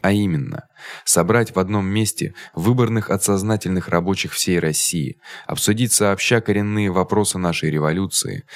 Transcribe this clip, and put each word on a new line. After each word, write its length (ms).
а 100
именно: 560
собрать 500
в 60
одном 260
месте 480
выборных 520
от 140
сознательных 640
рабочих 460
всей 260
России, 640
обсудить 460
сообща 480
коренные 500
вопросы 480
нашей 320
революции, 720